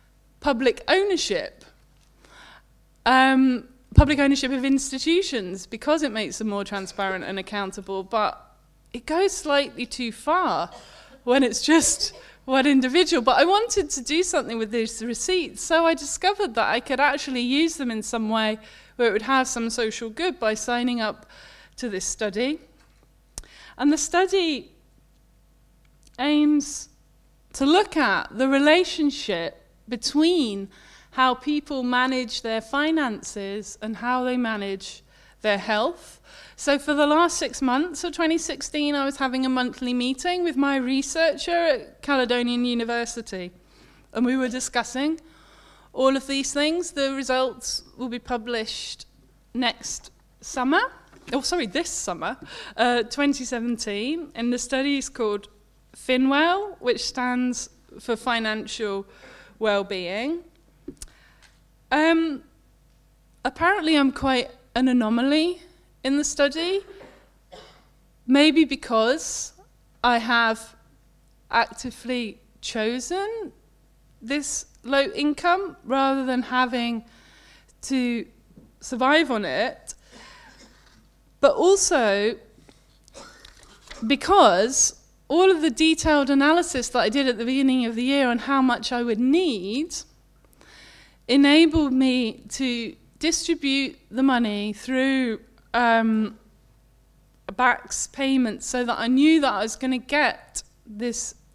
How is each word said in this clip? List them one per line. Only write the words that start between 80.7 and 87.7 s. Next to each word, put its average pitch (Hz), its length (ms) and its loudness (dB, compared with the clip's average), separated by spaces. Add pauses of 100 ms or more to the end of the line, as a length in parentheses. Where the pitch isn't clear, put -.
but - 160 4
also 240 800 2 (1700)
because 254 960 4 (240)
all 370 240 4
of 330 100 2
the 311 100 2
detailed 302 600 2
analysis 277 600 2
that 247 100 0
I 185 80 4
did 269 180 0
at 247 100 0
the 226 80 -4
beginning 262 400 2